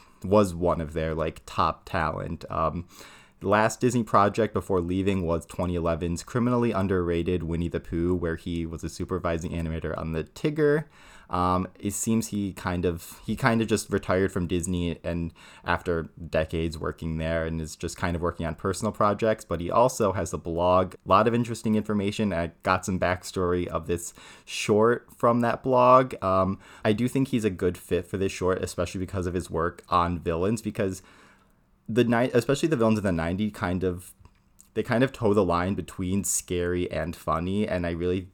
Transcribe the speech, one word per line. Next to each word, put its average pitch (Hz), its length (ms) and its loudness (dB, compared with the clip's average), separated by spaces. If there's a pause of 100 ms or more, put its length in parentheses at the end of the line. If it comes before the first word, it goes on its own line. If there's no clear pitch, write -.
(240)
was 95 320 4
one 82 240 0
of 78 120 -6
their, 80 220 -2
like, 80 320 -4
top - 380 -2
talent. 82 680 -4
Um, 80 380 -2 (520)
the 90 80 -4
last 107 320 2
Disney 123 220 2
project 104 500 2
before 95 300 0
leaving 95 400 0
was 82 240 -2
twenty 90 280 -4
eleven's 85 480 -2
criminally 120 500 0
underrated 90 720 0
Winnie 82 280 -2
the 85 100 -4
Pooh, 87 340 0
where 85 220 -2
he 85 300 -4
was 82 180 -10
a 80 60 -6
supervising 85 640 -4
animator 80 440 -4
on 80 160 -6
the 80 120 -4
Tigger. 151 600 0 (460)
Um, 90 360 2 (120)
it 101 160 -4
seems 113 320 0
he 101 260 -4
kind 90 320 -4
of, 85 400 -4
he 107 120 -4
kind 117 260 2
of 107 60 0
just 107 220 0
retired 98 400 2
from 90 160 -2
Disney 87 560 -2
and 85 300 -4 (320)
after 85 460 -2 (180)
decades 82 480 -2
working 80 400 -6
there 80 300 -2
and 82 160 -4
is 78 140 -10
just - 200 -8
kind 87 180 -2
of 85 60 -2
working 85 240 -4
on 80 120 -4
personal 101 360 -2
projects, 110 540 0
but 85 140 -4
he 85 100 -4
also 113 420 4
has 92 220 -4
a 82 40 -4
blog, 90 560 2
a - 140 -16
lot 98 180 6
of 117 80 2
interesting 113 420 0
information. 104 580 0
I 85 160 0 (120)
got 92 220 2
some 92 160 -2
backstory 90 680 0
of 82 180 -6
this - 260 -4 (320)
short 113 720 2
from 120 240 2
that 117 220 0
blog. 127 600 6
Um, 95 360 2 (260)
I 110 80 4
do 117 160 2
think 135 200 0
he's 110 180 0
a - 40 6
good 90 280 -2
fit 87 280 -2
for 101 120 -6
this 95 140 0
short, 90 300 0
especially 90 380 -4
because 92 260 -4
of 87 60 -2
his 85 160 -2
work 85 400 -2
on 87 300 2
villains, 87 420 -2
because 101 400 -4 (920)
the 120 120 4
ni-, 120 280 2
especially 139 360 2
the 156 80 2
villains 110 220 4
of 98 60 -4
the 98 80 2
nineties, 92 400 -2
kind 90 320 -4
of, 90 280 -4 (600)
they 110 80 -2
kind 117 200 2
of 131 100 0
toe 104 220 2
the 101 100 6
line 87 300 0
between 92 500 -4
scary 90 680 -2
and 80 260 -4
funny, 90 500 -2
and 87 200 -2
I 85 40 -2
really 90 440 -2